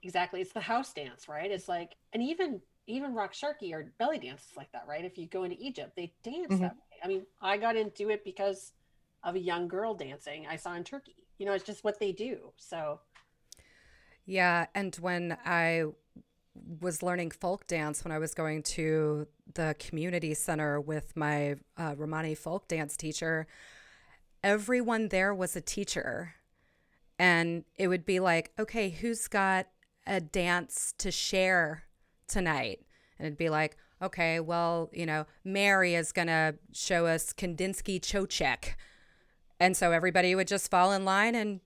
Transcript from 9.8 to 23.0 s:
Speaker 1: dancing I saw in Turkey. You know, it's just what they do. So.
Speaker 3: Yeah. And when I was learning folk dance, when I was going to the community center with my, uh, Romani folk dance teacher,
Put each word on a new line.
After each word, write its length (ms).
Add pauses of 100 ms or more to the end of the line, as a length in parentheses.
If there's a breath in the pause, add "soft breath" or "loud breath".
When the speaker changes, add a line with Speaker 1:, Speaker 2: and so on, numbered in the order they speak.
Speaker 1:
dancing 520
I 120
saw 180
in 80
Turkey. 320 (220)
You 80
know, 80
it's 100
just 220
what 140
they 120
do. 460
So. 420 (1300 loud breath)
Speaker 3:
Yeah. 500
And 220
when 480
I 400 (960)
was 220
learning 280
folk 360
dance, 360
when 80
I 80
was 140
going 300
to 640 (260)
the 260
community 540
center 460
with 360
my, 400 (220)
uh, 200
Romani 380
folk 320
dance 280
teacher, 520 (960 loud breath)